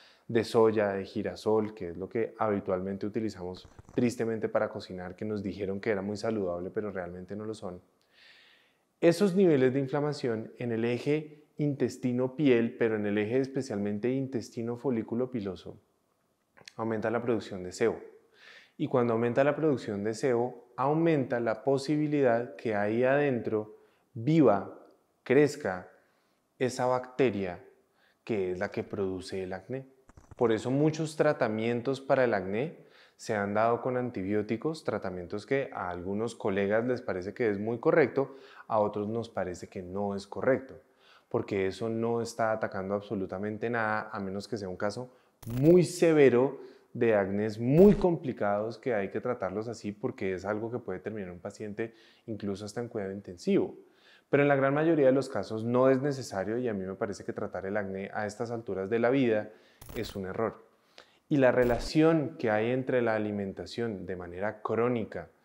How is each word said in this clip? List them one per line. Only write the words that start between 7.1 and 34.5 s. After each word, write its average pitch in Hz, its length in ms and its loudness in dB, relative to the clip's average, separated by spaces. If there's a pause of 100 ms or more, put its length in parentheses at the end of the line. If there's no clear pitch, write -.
no 107 100 -10
lo 110 80 -8
son. 92 260 -12 (1200)
Esos 170 360 4
niveles 147 380 6
de 139 60 0
inflamación 135 760 -2
en 120 160 -4
el 113 100 0
eje 143 600 -2 (140)
intestino-piel, 127 1200 2
pero 110 180 2
en 104 100 0
el 104 120 0
eje 110 220 2
especialmente 113 720 -2
intestino-folículo 120 1200 -4
piloso, 95 480 -8 (960)
aumenta 110 340 -2
la 113 120 0
producción 104 420 -4
de 90 80 -10
sebo. 107 300 0 (760)
Y 127 120 -2
cuando 120 240 2
aumenta 120 300 2
la 143 120 2
producción 120 480 0
de 110 100 -2
sebo, 123 640 0
aumenta 147 640 2
la 117 240 0
posibilidad 135 920 2
que 110 180 -2
ahí 107 300 2
adentro 123 720 0 (360)
viva, 117 640 4 (480)
crezca 123 640 2 (720)
esa 123 280 -2
bacteria 113 760 0 (640)
que 95 260 -2
es 90 80 -6
la 101 100 -2
que 110 140 -6
produce 95 600 -6
el 92 100 -8
acné. 131 340 -10 (480)
Por 117 160 4
eso 113 180 0
muchos 151 460 0
tratamientos 120 840 0
para 131 240 4
el 117 80 2
acné 104 520 -2 (300)
se - 180 -6
han 101 200 0
dado 117 280 2
con 127 140 -2
antibióticos, 113 880 -2